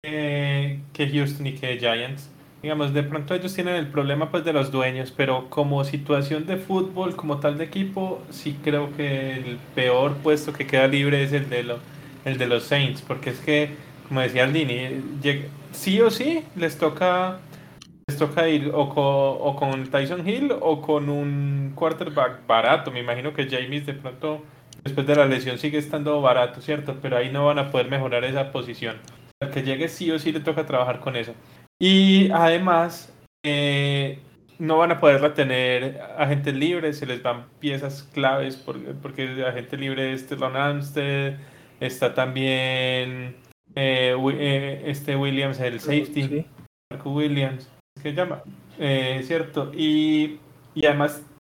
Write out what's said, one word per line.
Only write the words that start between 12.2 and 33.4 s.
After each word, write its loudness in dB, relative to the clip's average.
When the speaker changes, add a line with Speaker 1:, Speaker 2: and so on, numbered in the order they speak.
Speaker 1:
el -2
de 0
los 2
Saints, 0
porque -6
es -8
que, 2
como 0
decía 2
Aldini, 0
lleg-, 0
sí 0
o 8
sí -2
les -2
toca, 2
les -6
toca 2
ir 2
o 2
co-, 2
o 0
con -2
Tyson -2
Hill 0
o 2
con 0
un -2
quarterback -2
barato. 4
Me -8
imagino -4
que -2
Jameis -4
de -6
pronto, -8
después -2
de 6
la 8
lesión, 0
sigue -2
estando -2
barato, 4
¿cierto? -4
Pero 0
ahí 0
no 2
van 4
a -2
poder 0
mejorar 0
esa -2
posición. -8
Al -6
que -2
llegue -2
sí -4
o 0
sí -2
le -4
toca -2
trabajar 0
con -6
eso. -6
Y 8
además, 4